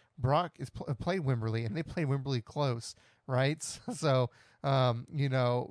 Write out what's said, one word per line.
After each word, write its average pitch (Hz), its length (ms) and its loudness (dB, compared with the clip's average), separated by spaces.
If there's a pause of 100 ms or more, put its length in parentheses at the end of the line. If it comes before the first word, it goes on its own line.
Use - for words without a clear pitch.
(180)
Brock 147 400 2
is - 140 -8
pl-, - 240 -4
played 185 260 -2
Wimberley, 113 420 0
and 110 140 -4
they 165 60 -4
played 156 240 -2
Wimberley 131 360 0
close, 131 520 -2 (320)
right? 135 360 2
<laughs> - 300 -10
So, 135 380 2 (320)
um, 127 500 2
you 143 160 0
know, 127 420 2